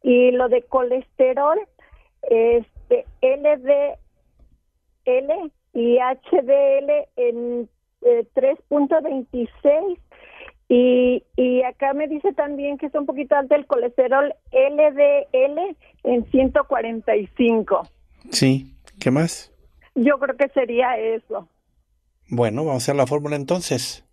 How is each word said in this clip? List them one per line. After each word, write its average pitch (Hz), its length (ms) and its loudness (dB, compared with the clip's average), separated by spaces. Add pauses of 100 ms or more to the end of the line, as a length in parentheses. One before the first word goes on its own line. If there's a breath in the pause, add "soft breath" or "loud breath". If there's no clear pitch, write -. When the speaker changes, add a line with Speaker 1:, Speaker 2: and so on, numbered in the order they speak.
Speaker 1:
y 247 280 4
lo 247 180 0
de 240 140 2
colesterol, 262 920 0 (720 soft breath)
este, 233 760 0 (160)
L 285 360 0
D 285 400 -2 (1080)
L 277 460 -2 (220)
y 240 240 2
H 262 460 0
D 277 340 2
L 285 380 -2
en, 240 540 -4 (320)
eh, 233 340 2
tres 269 320 2
punto 294 340 0
veintiséis. 285 960 -2 (760 loud breath)
Y, 247 540 4 (100)
y 254 280 2
acá 277 300 -4
me 294 140 -4
dice 302 260 -4
también 285 440 -6
que 311 80 -8
está 294 140 -6
un 285 80 -6
poquito 285 280 -4
alto 285 200 2
el 294 100 -4
colesterol 254 720 0 (160)
L 285 400 2
D 285 420 2
L 294 440 -2 (260 soft breath)
en 240 260 -2
ciento 254 380 2
cuarenta 226 480 -2
y 208 200 -2
cinco. 220 540 0 (420)
Speaker 2:
Sí, 135 460 0 (220)
¿qué 131 100 -2
más? 156 420 -2 (440 soft breath)
Speaker 1:
Yo 269 240 0
creo 262 180 -2
que 277 120 0
sería 247 500 -2
eso. 220 500 -8 (800)
Speaker 2:
Bueno, 120 340 -2
vamos 165 200 -4
a - 0 -
hacer 143 120 -2
la 135 120 0
fórmula 147 280 -4
entonces. 147 760 -6